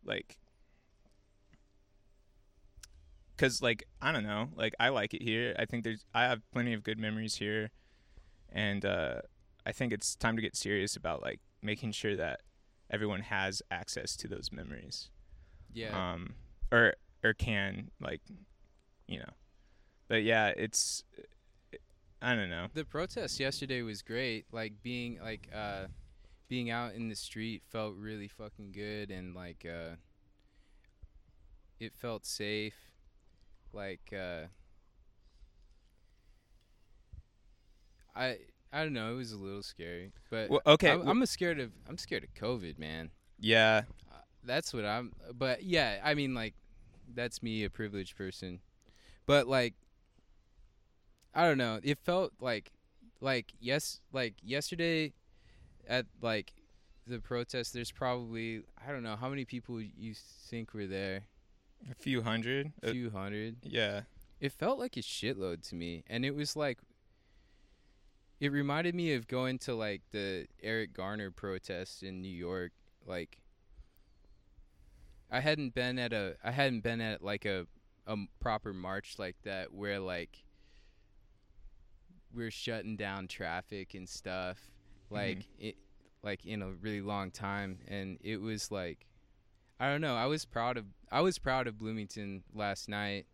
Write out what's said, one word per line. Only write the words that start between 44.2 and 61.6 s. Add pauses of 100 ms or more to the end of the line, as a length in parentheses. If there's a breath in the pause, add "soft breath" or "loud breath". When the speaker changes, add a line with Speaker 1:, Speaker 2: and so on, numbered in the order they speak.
Speaker 2:
that's
what
I'm, (180)
but
yeah,
I
mean,
like, (600)
that's
me,
a
privileged
person. (640 soft breath)
But,
like, (1600)
I
don't
know.
It
felt
like, (480)
like,
yes-, (100)
like,
yesterday (720 soft breath)
at, (160)
like, (540)
the
protest,
there's
probably, (240)
I
don't
know,
how
many
people
you
think
were
there? (640)